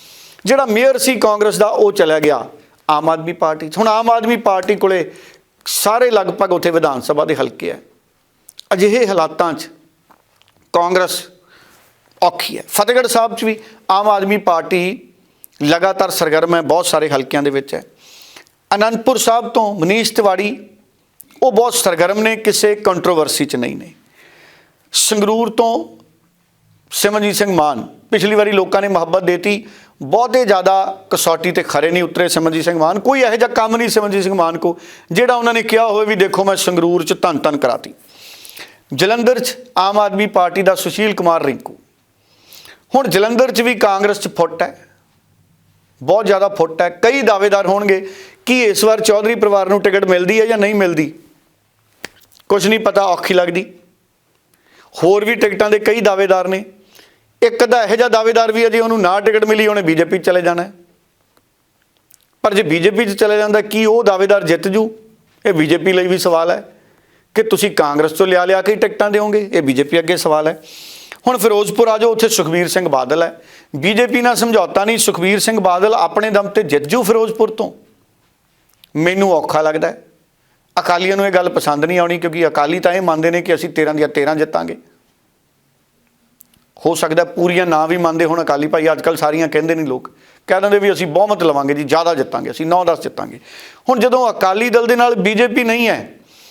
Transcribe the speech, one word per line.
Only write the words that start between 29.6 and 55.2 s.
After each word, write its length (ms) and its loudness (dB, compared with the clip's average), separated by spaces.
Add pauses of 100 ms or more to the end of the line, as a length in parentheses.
ਬਹੁਤੇ 420 0
ਜ਼ਿਆਦਾ 640 0
ਕਸੌਟੀ 400 0
'ਤੇ 120 -2
ਖਰੇ 280 0
ਨਹੀਂ 120 0
ਉਤਰੇ 260 -2
ਸਿਮਰਨਜੀਤ 360 0
ਸਿੰਘ 140 0
ਮਾਨ। 220 0
ਕੋਈ 200 2
ਇਹੋ 160 2
ਜਿਹਾ 120 2
ਕੰਮ 280 0
ਨਹੀਂ 120 0
ਸਿਮਰਨਜੀਤ 340 0
ਸਿੰਘ 120 -2
ਮਾਨ 240 0
ਕੋ 180 -2 (360)
ਜਿਹੜਾ 220 2
ਉਹਨਾਂ 200 0
ਨੇ 80 0
ਕਿਹਾ 240 2
ਹੋਵੇ 200 0
ਵੀ 80 0
ਦੇਖੋ 300 0
ਮੈਂ 120 2
ਸੰਗਰੂਰ 480 0
'ਚ 180 -2
ਧੰਨ 160 0
ਧੰਨ 180 -2
ਕਰਾਤੀ। 380 -4 (1000)
ਜਲੰਧਰ 440 2
'ਚ 180 -6 (200)
ਆਮ 220 0
ਆਦਮੀ 280 0
ਪਾਰਟੀ 360 0
ਦਾ 120 4
ਸੁਸ਼ੀਲ 400 -2
ਕੁਮਾਰ 300 0
ਰਿੰਕੂ। 320 -6 (1200)
ਹੁਣ 140 2
ਜਲੰਧਰ 440 2
'ਚ 100 -2
ਵੀ 120 0
ਕਾਂਗਰਸ 460 0
'ਚ 160 -10
ਫੁੱਟ 260 -2
ਹੈ, 140 -6 (1200)
ਬਹੁਤ 260 2
ਜ਼ਿਆਦਾ 220 2
ਫੁੱਟ 340 -2
ਹੈ। 80 0 (120)
ਕਈ 200 2
ਦਾਅਵੇਦਾਰ 440 2
ਹੋਣਗੇ 400 0 (400)
ਕਿ 180 2
ਇਸ 200 2
ਵਾਰ 160 2
ਚੌਧਰੀ 340 0
ਪਰਿਵਾਰ 340 2
ਨੂੰ 140 2
ਟਿਕਟ 220 2
ਮਿਲਦੀ 360 2
ਹੈ 60 4
ਜਾਂ 120 0
ਨਹੀਂ 160 0
ਮਿਲਦੀ, 380 0 (1400)
ਕੁਛ 180 0
ਨਹੀਂ 140 2
ਪਤਾ, 220 2
ਔਖੀ 320 -2
ਲੱਗਦੀ। 300 0 (1300)
ਹੋਰ 300 2